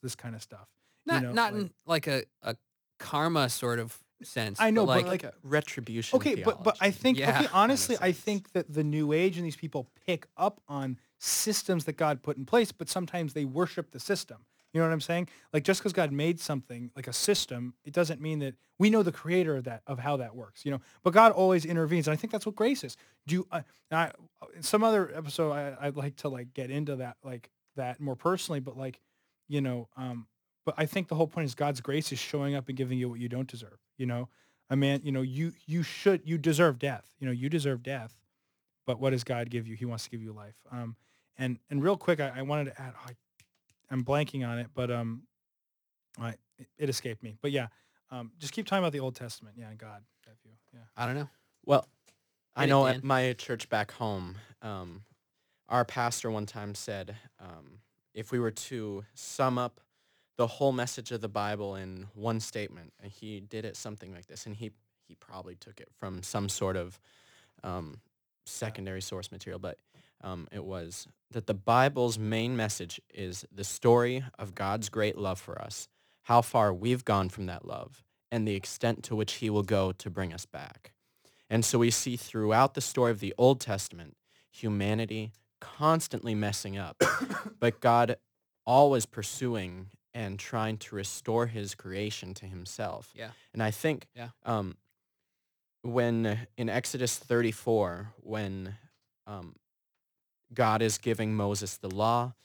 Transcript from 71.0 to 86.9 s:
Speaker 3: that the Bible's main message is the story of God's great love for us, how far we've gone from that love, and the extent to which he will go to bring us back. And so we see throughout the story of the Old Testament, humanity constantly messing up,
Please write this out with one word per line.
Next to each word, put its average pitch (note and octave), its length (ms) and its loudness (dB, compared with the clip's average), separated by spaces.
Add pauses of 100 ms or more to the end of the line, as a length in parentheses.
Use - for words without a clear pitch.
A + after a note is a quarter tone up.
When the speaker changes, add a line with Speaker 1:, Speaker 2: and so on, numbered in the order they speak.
Speaker 3:
that A2 160 -6
the - 60 2
Bible's B2 640 4
main A2 360 0
message G#2 440 -4 (140)
is F#2 380 -10
the G2 120 -10
story A#2+ 600 4 (140)
of F#2+ 160 -10
God's G2+ 360 -2
great G#2+ 280 0
love F#2+ 220 -4
for - 220 -12
us, - 260 -12 (360)
how A#2+ 180 6
far A2 320 4
we've A#2+ 320 -2
gone G2 240 4
from F#2+ 180 -8
that F2 180 -10
love, - 380 -14 (280)
and A2 160 0
the G2+ 80 0
extent - 500 -2
to A2+ 100 -4
which G#2+ 180 -2
he A2+ 160 -2
will G#2 140 4
go F#2+ 300 2
to - 160 -12
bring F2+ 240 -4
us - 120 -12
back. - 480 -16 (560)
And A2+ 140 2
so - 160 2
we A#2 120 6
see A#2+ 260 0
throughout A2+ 560 4
the B2+ 80 -4
story A#2+ 300 2
of G#2 80 -2
the G2 180 -4
Old B2+ 240 8
Testament, E2+ 540 -8 (360)
humanity G#2+ 800 -2 (280)
constantly D3+ 760 2
messing G#2 420 -2
up, F#2+ 240 -4 (280)